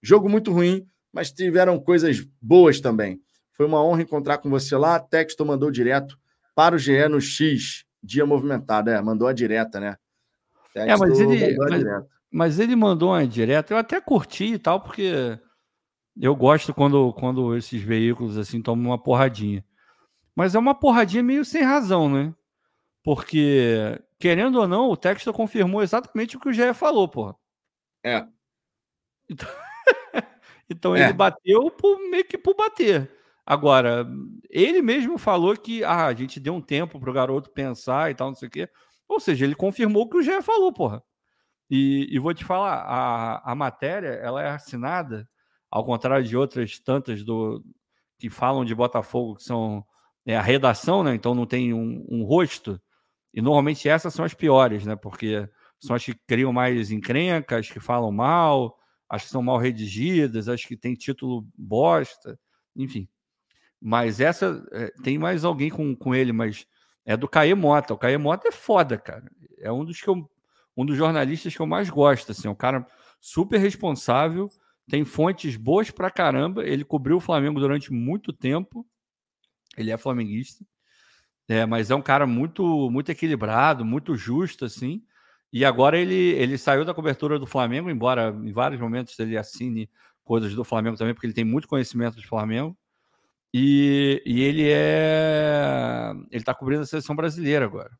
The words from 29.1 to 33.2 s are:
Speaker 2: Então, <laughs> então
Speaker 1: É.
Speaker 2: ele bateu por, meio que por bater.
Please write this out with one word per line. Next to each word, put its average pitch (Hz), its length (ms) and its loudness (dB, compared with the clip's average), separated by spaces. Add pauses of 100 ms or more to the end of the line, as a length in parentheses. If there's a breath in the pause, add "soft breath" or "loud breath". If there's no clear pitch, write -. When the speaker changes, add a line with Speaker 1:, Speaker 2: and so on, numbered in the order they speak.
Speaker 2:
Então, - 200 -14
<laughs> 605 800 -4 (400 soft breath)
então 180 280 -2
Speaker 1:
É. 143 80 6
Speaker 2:
ele 113 100 4
bateu 196 560 4
por, 403 280 2 (120)
meio 359 140 0
que - 120 -10
por 381 180 2
bater. 349 560 2 (340 soft breath)